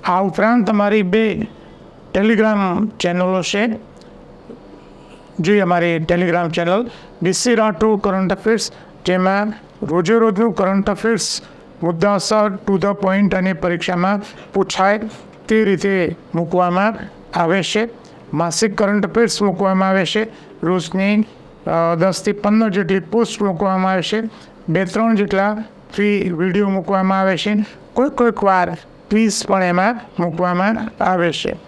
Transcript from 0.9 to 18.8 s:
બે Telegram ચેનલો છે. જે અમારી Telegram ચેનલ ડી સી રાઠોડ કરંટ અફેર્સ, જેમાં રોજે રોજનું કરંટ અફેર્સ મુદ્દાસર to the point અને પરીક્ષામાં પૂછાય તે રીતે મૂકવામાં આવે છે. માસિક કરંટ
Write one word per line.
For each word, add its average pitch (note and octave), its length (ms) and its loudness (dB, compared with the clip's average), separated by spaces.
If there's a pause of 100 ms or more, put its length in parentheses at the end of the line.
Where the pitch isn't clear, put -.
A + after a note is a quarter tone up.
બે G3+ 460 0 (640)
Telegram G#3 760 2 (100)
ચેનલો F#3 420 0
છે. G#3 280 -2 (1700)
જે G3+ 200 4
અમારી F3 360 2
Telegram E3+ 540 0
ચેનલ F3 400 -2 (320)
ડી F3 100 0
સી A#3+ 220 0
રાઠોડ G#3+ 460 2
કરંટ F#3+ 320 0
અફેર્સ, A3 400 -2 (340)
જેમાં F#3+ 460 0 (300)
રોજે E3+ 320 0
રોજનું A3+ 380 2
કરંટ G3 380 0
અફેર્સ A3 520 -2 (400)
મુદ્દાસર G3 760 0 (100)
to G3 80 2
the G3+ 180 0 (100)
point F#3+ 320 2
અને F#3+ 160 0
પરીક્ષામાં F3+ 720 -2 (320)
પૂછાય G3 440 2 (500)
તે A3 160 4
રીતે F#3 520 0 (180)
મૂકવામાં F3+ 600 0 (460)
આવે F3 220 2
છે. A3 260 -2 (460)
માસિક E3+ 420 0
કરંટ G3+ 300 2